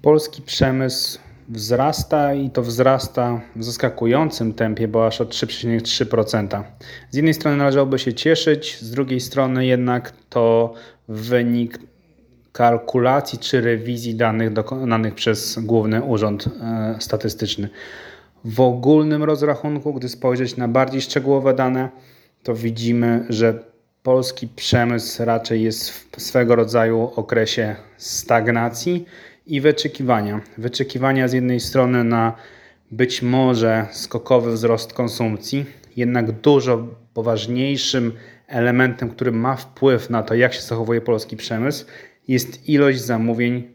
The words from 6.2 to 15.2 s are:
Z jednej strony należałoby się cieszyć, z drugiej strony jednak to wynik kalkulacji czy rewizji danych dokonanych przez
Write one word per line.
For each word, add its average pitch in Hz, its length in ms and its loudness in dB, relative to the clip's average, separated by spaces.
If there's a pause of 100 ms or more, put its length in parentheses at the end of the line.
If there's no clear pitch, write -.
Z - 60 -8
jednej 156 180 4
strony 151 240 0
należałoby 139 420 2
się 123 140 -2
cieszyć, 156 680 0
z 113 100 -14
drugiej 131 280 -2
strony 127 460 0
jednak 123 480 0 (160)
to 117 440 2 (340)
wynik 120 720 -2 (720)
kalkulacji 123 880 2
czy - 220 0
rewizji 117 540 -2
danych 113 380 2
dokonanych 113 600 -2
przez - 440 -2